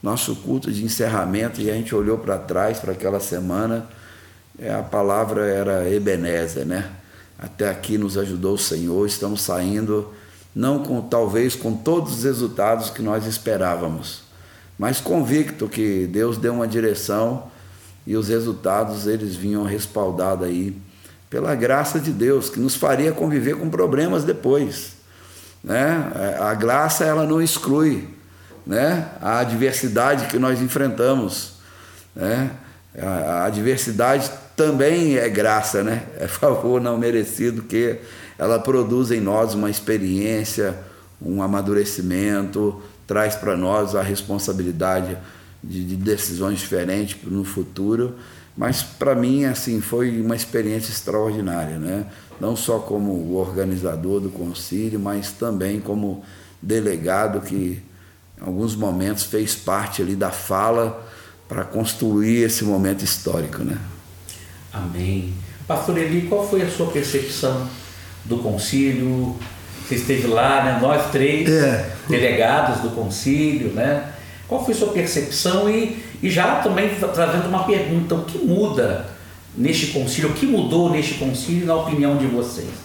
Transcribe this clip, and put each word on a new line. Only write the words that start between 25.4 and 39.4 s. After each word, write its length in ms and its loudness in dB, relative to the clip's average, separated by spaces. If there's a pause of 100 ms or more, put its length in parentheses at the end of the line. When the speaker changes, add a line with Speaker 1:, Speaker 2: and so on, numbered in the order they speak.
Speaker 1:
né? 760 0
A 140 0
graça, 500 2
ela 220 4
não 160 4
exclui, 680 2 (580)
né, 420 0 (140)
a 180 0
adversidade 880 2
que 100 0
nós 240 2
enfrentamos, 920 0 (640)
né? 360 0 (460)
A, 100 -6
a 380 0
adversidade 840 2 (260)
também 600 4
é 120 2
graça, 540 2
né? 200 0 (160)
É 80 -4
favor 520 2
não 180 0
merecido, 640 0
que 340 0 (400)
ela 220 2
produz 520 2
em 80 2
nós 340 2